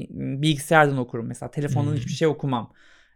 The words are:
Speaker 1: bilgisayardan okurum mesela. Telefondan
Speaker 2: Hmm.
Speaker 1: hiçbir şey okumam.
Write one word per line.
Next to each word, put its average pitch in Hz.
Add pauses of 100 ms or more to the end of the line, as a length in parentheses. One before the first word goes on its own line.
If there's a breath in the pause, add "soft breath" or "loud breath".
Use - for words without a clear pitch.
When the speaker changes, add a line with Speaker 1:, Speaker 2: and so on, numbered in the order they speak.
Speaker 1:
bilgisayardan 143
okurum 120
mesela. 120
Telefondan 147
Speaker 2:
Hmm. 151
Speaker 1:
hiçbir -
şey 160
okumam. 135 (420 soft breath)